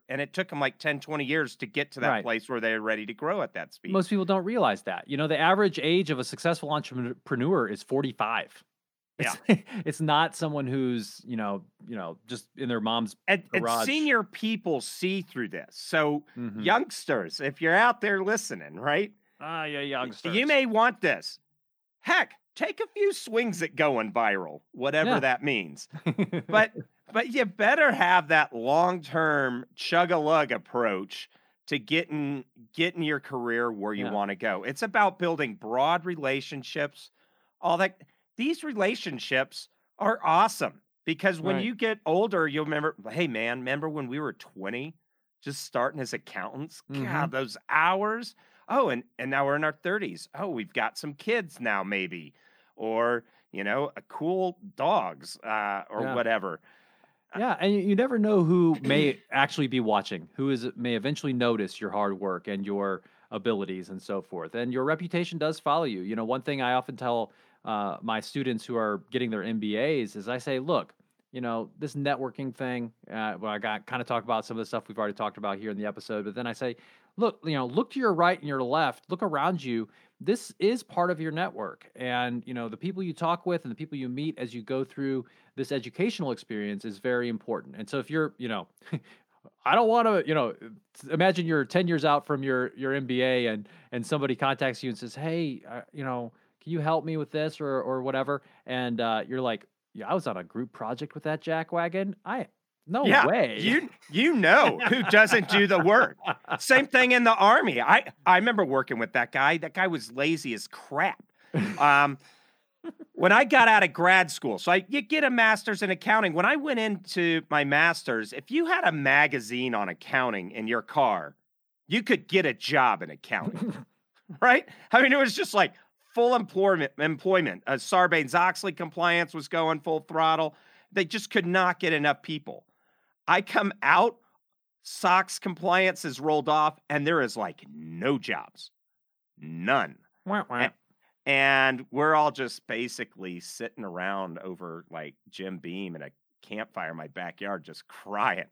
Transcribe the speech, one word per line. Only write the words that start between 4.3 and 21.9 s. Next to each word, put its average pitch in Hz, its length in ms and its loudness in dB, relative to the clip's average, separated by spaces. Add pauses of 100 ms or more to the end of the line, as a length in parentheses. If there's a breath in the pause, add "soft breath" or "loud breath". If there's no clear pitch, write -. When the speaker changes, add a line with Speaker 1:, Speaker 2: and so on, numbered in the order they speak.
Speaker 2:
realize 180 400 2
that. 90 240 -6
You 139 100 -4
know, 151 100 0
the 151 120 0
average 185 420 4
age 165 280 2
of 139 100 -2
a 127 60 -4
successful 151 460 -2
entrepreneur 127 1000 -2
is 101 140 -8
forty-five. 117 800 -4 (560)
It's, 123 180 -2 (100)
Speaker 1:
Yeah. 214 80 6
Speaker 2:
<laughs> 214 300 -6
it's 156 160 -6
not 156 340 2
someone 147 320 -4
who's, 123 580 -4
you 120 120 -8
know, 101 260 -4 (240)
you 113 80 -12
know, 87 220 -10 (100)
just 123 200 -12 (100)
in 135 100 -6
their 120 140 -2
mom's 113 340 -2 (140)
Speaker 1:
And, 190 140 0 (100)
and 190 100 -2
Speaker 2:
garage. 165 220 0
Speaker 1:
senior 277 380 0
people 208 580 -4
see 185 400 -4
through 120 280 -8
this. - 260 -12
So 147 500 -2 (120)
Speaker 2:
Mm-hmm. 110 240 -8
Speaker 1:
youngsters, 139 760 0
if 139 220 -6
you're 160 140 4
out 240 260 4
there 202 220 0
listening, 123 520 -6
right? 147 380 -2 (260)
Speaker 2:
Ah, 160 260 -8
yeah, 147 140 -6
Speaker 1:
Y-, 139 60 -6
Speaker 2:
youngsters. 135 500 -6
Speaker 1:
you 254 120 2
may 277 180 4
want 233 360 2
this. 127 380 -2 (640)